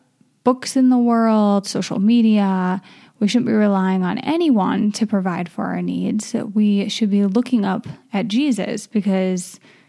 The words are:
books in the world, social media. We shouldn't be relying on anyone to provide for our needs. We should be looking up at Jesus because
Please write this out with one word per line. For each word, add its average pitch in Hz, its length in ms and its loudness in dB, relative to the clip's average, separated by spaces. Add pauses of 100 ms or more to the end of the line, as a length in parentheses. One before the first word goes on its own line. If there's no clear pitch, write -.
(440)
books 254 320 0
in 254 140 4
the 254 80 4
world, 220 680 2
social - 320 -6
media. 202 840 2 (380)
We 214 100 0
shouldn't 240 180 0
be 226 60 0
relying 190 500 2
on 180 160 -2
anyone 208 760 0
to 214 140 -2
provide 180 420 -2
for 190 180 -6
our 180 160 -4
needs. 180 520 -4 (200)
We 208 340 2
should 208 220 -2
be 202 160 2
looking 220 380 0
up 190 220 -4 (260)
at 196 160 -2
Jesus 214 580 -2
because 190 760 -2 (280)